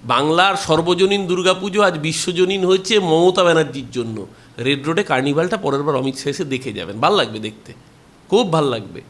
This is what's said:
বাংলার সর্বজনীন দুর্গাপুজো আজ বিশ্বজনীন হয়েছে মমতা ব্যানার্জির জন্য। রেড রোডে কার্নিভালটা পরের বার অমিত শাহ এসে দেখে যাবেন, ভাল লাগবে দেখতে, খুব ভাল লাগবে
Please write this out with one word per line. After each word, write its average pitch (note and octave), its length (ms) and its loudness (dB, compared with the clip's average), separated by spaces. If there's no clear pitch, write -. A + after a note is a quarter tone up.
বাংলার D#3 520 2
সর্বজনীন F3+ 720 2
দুর্গাপুজো F#3 540 0
আজ F#3 160 2
বিশ্বজনীন F3+ 680 -2
হয়েছে F#3+ 340 2
মমতা F3 440 4
ব্যানার্জির C#3+ 480 0
জন্য। A2+ 360 -6
রেড C#3 280 -2
রোডে F3 160 0
কার্নিভালটা D3+ 540 0
পরের C#3+ 260 -2
বার D3 120 0
অমিত C3 200 -2
শাহ - 120 -8
এসে C#3+ 180 -4
দেখে B2+ 280 -6
যাবেন, G2 260 -8
ভাল E3 140 2
লাগবে A2+ 260 0
দেখতে, - 340 -12
খুব G3 240 2
ভাল D#3 120 2
লাগবে A2+ 440 -6